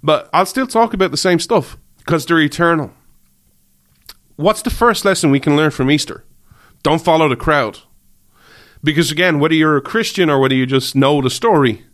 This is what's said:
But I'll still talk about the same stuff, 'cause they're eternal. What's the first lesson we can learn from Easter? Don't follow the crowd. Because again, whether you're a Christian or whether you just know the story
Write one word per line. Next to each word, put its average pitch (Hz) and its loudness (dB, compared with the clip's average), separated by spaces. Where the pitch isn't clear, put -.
But 151 0
I'll 185 2
still 262 -4
talk 226 0
about 185 0
the 147 -6
same 175 0
stuff, 175 -2
'cause 156 -2
they're 170 0
eternal. 156 0
What's 208 0
the 254 -2
first 233 0
lesson 180 2
we 139 4
can 147 0
learn 151 2
from 135 -2
Easter? - -2
Don't 156 0
follow 160 2
the 123 0
crowd. 135 -2
Because 151 0
again, 165 0
whether 160 2
you're 156 2
a 135 0
Christian 196 -2
or 135 2
whether 131 2
you 131 0
just 131 -2
know 139 2
the 127 -2
story 143 0